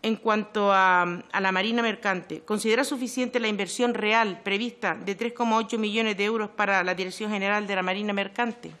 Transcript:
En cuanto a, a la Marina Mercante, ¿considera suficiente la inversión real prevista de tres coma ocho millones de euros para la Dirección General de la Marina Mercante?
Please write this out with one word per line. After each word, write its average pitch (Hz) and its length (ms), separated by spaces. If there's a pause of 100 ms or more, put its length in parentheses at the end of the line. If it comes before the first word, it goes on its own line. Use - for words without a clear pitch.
En 220 120
cuanto 208 580
a, 185 300
a 175 380
la 190 100
Marina 220 320
Mercante, 190 580
¿considera 220 420
suficiente 254 560
la 226 80
inversión 214 460
real 214 480
prevista 202 540
de 190 180
tres 233 180
coma 233 260
ocho 226 200
millones 214 400
de 202 80
euros 214 240
para 196 340
la 185 120
Dirección 190 340
General 202 380
de 196 80
la 185 80
Marina 202 280
Mercante? 196 680